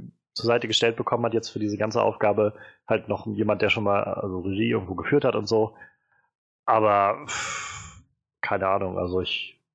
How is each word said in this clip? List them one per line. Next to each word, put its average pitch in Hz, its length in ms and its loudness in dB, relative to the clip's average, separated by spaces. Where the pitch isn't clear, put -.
zur - 120 -6
Seite 117 220 2
gestellt 113 280 2
bekommen 117 300 0
hat 113 80 -2
jetzt 110 160 -2
für 107 100 -8
diese 104 180 -2
ganze 107 240 0
Aufgabe, 104 520 2
halt - 220 0
noch 101 180 -6
jemand, 104 340 0
der 104 80 4
schon 107 140 0
mal, 101 200 2
also 98 360 -4
Regie 98 320 -2
irgendwo 92 240 -2
geführt 143 300 2
hat 120 100 2
und 107 120 -4
so. 110 280 2
Aber, 107 600 4
pff, - 720 -10
keine 95 260 -2
Ahnung, 95 300 0
also 90 240 0
ich - 400 -8